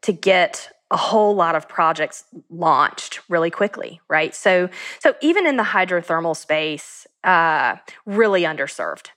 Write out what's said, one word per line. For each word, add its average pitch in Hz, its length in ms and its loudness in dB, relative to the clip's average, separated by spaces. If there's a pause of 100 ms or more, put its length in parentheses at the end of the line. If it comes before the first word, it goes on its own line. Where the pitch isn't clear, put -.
to - 100 -2
get 180 600 0 (200)
a - 60 0
whole 208 380 2
lot 165 200 2
of 151 120 -4
projects 160 560 -2 (280)
launched 160 680 0 (100)
really 170 220 0
quickly, - 560 -6
right? 156 280 -2
So, 180 340 2 (300)
so 277 220 2
even 339 260 4
in 269 100 2
the 220 60 0
hydrothermal 175 720 0
space, 156 720 -6 (160)
uh, 160 540 2 (280)
really 202 380 2
underserved. 151 720 -6